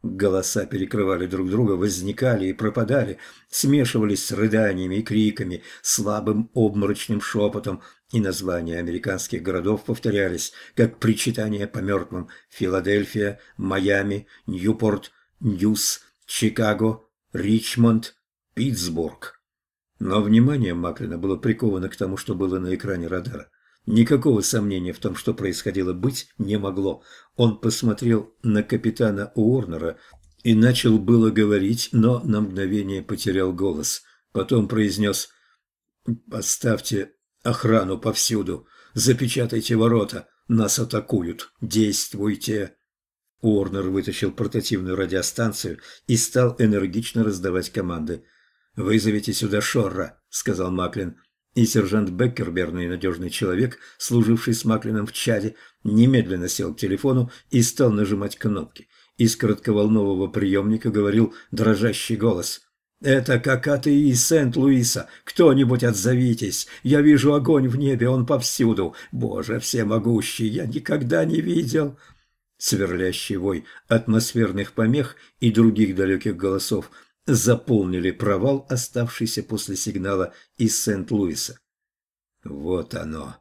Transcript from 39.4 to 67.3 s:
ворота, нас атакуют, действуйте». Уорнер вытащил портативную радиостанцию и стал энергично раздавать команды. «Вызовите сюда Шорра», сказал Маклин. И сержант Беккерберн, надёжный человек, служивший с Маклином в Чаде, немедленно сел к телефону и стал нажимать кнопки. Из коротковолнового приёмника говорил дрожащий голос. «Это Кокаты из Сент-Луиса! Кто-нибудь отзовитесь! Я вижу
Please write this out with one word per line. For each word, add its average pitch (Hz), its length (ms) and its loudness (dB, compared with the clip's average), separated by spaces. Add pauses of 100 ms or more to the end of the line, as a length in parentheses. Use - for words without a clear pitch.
ворота, 110 520 2 (200)
нас 110 300 2
атакуют, 104 840 -4
действуйте». 104 1160 -2 (640)
Уорнер 98 480 0
вытащил 95 440 -4
портативную 95 640 -4
радиостанцию 95 840 -4 (280)
и 120 100 2
стал 120 420 2
энергично 107 680 0
раздавать 92 460 -2
команды. 85 540 -6 (520)
«Вызовите 104 560 0
сюда 104 280 -2
Шорра», 92 600 -2 (100)
сказал 90 400 -4
Маклин. 90 460 -4 (380)
И 117 120 4
сержант 101 440 0
Беккерберн, 90 640 -2 (120)
надёжный 90 400 -4
человек, 101 500 -2 (200)
служивший 117 560 2
с - 100 -8
Маклином 110 420 -2
в - 60 -12
Чаде, 110 440 -2 (260)
немедленно 104 640 4
сел 87 240 -4
к - 60 -14
телефону 123 540 0 (180)
и 123 100 4
стал 117 300 2
нажимать 101 460 -2
кнопки. 98 500 -6 (320)
Из 113 160 4
коротковолнового 104 960 2
приёмника 101 600 0
говорил 104 440 2 (160)
дрожащий 110 640 0
голос. 98 460 -2 (400)
«Это 131 380 2
Кокаты 139 520 0
из 143 320 4
Сент-Луиса! 131 840 2 (160)
Кто-нибудь 135 580 6
отзовитесь! 117 880 0 (160)
Я 147 160 4
вижу 147 340 8